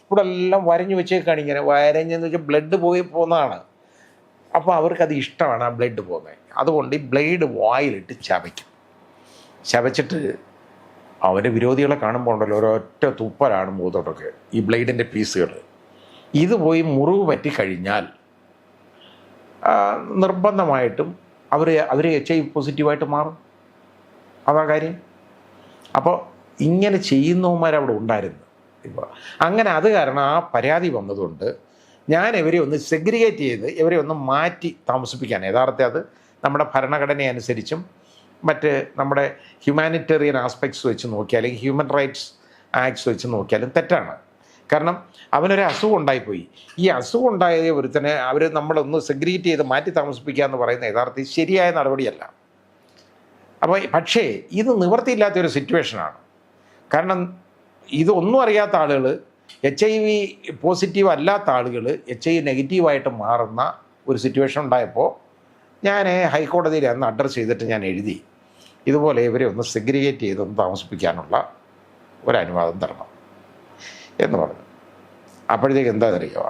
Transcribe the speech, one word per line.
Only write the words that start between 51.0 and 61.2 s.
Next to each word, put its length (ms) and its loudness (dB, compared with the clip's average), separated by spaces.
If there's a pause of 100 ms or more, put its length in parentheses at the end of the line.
ശരിയായ 400 2
നടപടിയല്ല. 460 -2 (1400)
അപ്പോൾ 140 4 (180)
പക്ഷേ 280 2 (380)
ഇത് 100 2 (120)
നിവൃത്തിയില്ലാത്തൊരു 760 2
സിറ്റുവേഷനാണ്. 600 -2 (760)
കാരണം 260 2 (840)
ഇതൊന്നും 420 4
അറിയാത്ത 400 2
ആളുകൾ, 220 2 (640)
എച്ച് 240 0
ഐ 20 0 (100)
വി 120 2 (460)
പോസിറ്റീവ് 520 2
അല്ലാത്ത 320 0 (120)